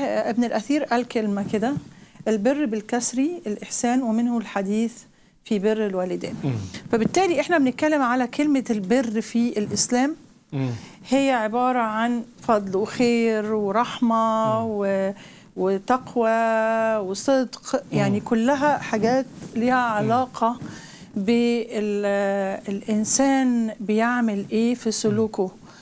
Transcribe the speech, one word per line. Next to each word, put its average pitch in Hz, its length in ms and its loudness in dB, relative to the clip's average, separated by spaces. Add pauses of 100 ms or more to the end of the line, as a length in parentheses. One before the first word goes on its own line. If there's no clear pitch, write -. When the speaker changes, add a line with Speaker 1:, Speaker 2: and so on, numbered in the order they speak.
Speaker 1:
ابن 214 400 0
الأثير 240 400 0
قال 240 240 0
كلمة 202 440 -2
كده: 226 220 0 (540)
"البر 240 360 2
بالكسر 240 540 -2 (280)
الإحسان، 240 560 -2
ومنه 240 360 0
الحديث 208 540 -2 (520)
في 214 140 0
بر 214 280 2
الوالدين". 180 480 -4 (100)
Speaker 2:
مم. 139 60 0 (420)
Speaker 1:
فبالتالي 320 480 2
إحنا 330 180 2
بنتكلم 285 440 2
على 247 240 2
كلمة 277 440 2
البر 220 500 0
في 233 380 0
الإسلام. 247 580 0 (360)
Speaker 2:
مم. 135 180 -2 (380)
Speaker 1:
هي 269 240 4
عبارة 247 460 0
عن 226 440 -2 (200)
فضل 202 340 0
وخير 220 800 2
ورحمة 220 1080 0
Speaker 2:
مم. 226 80 -4
Speaker 1:
و-، 196 440 0 (440)
وتقوى 226 720 0 (680)
وصدق، 220 800 -2
Speaker 2:
مم. 269 60 -2 (180)
Speaker 1:
يعني 202 220 2
كلها 269 580 2
حاجات 233 480 0 (280)
ليها 247 340 2
Speaker 2:
مم. 220 80 -2
Speaker 1:
علاقة 233 600 0 (600)
بالإنسان 214 2750 0
بيعمل 220 720 0
إيه 233 220 2
في 240 160 -4
سلوكه. 214 600 0 (320)